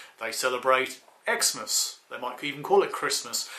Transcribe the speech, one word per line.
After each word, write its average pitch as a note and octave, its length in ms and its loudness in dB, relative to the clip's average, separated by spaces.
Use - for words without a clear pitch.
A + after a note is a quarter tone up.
they A2+ 120 -4
celebrate C3 680 2
Xmas. - 720 0
They A#2+ 80 -10
might B2 260 -8
even C#3+ 200 -8
call G3 180 6
it D3+ 100 0
Christmas. B2 680 -4